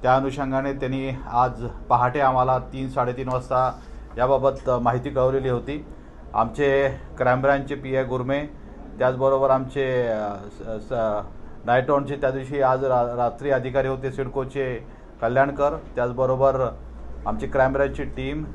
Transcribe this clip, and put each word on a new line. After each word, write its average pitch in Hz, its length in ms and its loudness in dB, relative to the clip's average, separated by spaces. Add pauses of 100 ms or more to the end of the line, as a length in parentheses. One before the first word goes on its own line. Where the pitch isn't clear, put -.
त्या 127 140 6
अनुषंगाने 135 580 0
त्यांनी 135 360 -4 (220)
आज 120 320 2 (260)
पहाटे 123 300 2
आम्हाला 131 380 4
तीन, 131 320 -6
साडेतीन 127 380 -2
वाजता 127 520 0 (380)
याबाबत 131 520 2
माहिती 123 400 2
कळवलेली 131 400 2
होती. 123 360 -2 (480)
आमचे 135 560 2 (280)
क्राईम 127 240 4
ब्रांचचे 139 340 2
पीआय 131 280 -2
गुरमे, 127 420 -2 (540)
त्याचबरोबर 131 500 2
आमचे, 131 580 2
अ, 107 220 -2 (300)
स-, 110 300 -8
स-, 107 360 0 (400)
नाईट 127 260 2
ऑनचे 143 240 2
त्या 135 160 0
दिवशी 135 300 -2
आज 131 240 4
रा-, 120 320 2
रात्री 120 320 0
अधिकारी 131 380 2
होते 131 240 -4
सिडकोचे 131 720 -4 (360)
कल्याणकर, 139 560 2 (180)
त्याचबरोबर 127 680 2 (600)
आमची 110 220 -2
क्राईम 131 260 4
ब्रांचची 139 300 0
टीम 135 400 -6 (120)